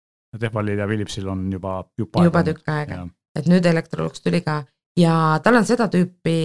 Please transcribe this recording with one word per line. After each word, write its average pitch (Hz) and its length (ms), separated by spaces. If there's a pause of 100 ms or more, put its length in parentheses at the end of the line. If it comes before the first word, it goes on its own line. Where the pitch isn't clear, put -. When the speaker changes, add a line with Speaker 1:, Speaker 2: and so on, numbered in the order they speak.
(340)
Speaker 1:
Ja 107 60
Tehvalil 107 380
ja 101 100
Philipsil 101 400
on 95 240
juba, 95 220 (240)
juba 120 260
Speaker 2:
Juba 170 160
Speaker 1:
aega 156 140
Speaker 2:
tükk - 140
Speaker 1:
olnud. 151 120
Speaker 2:
aega. 143 160
Speaker 1:
Jah. 92 140 (260)
Speaker 2:
Et 147 120
nüüd 175 180
Electrolux 165 560
tuli 175 200
ka. 151 220 (340)
Ja 160 460
tal 226 120
on 226 100
seda 233 220
tüüpi 175 580